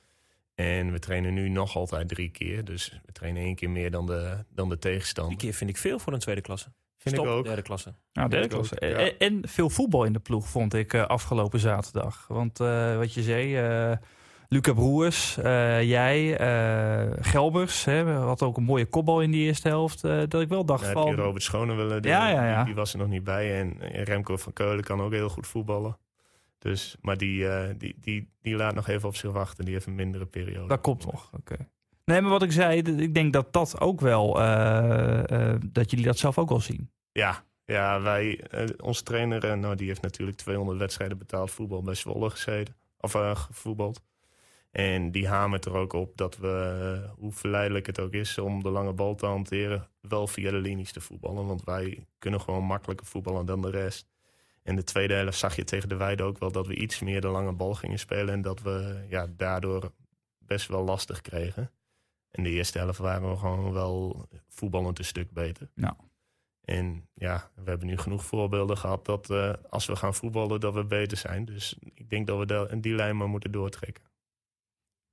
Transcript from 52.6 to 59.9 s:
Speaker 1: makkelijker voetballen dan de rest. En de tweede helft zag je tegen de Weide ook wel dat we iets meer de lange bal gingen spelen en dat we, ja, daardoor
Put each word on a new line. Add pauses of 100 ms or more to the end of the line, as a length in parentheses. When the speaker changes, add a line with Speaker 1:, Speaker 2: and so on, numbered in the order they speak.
Speaker 1:
makkelijker
voetballen
dan
de
rest. (560)
En
de
tweede
helft
zag
je
tegen
de
Weide
ook
wel
dat
we
iets
meer
de
lange
bal
gingen
spelen
en
dat
we,
ja, (100)
daardoor (460)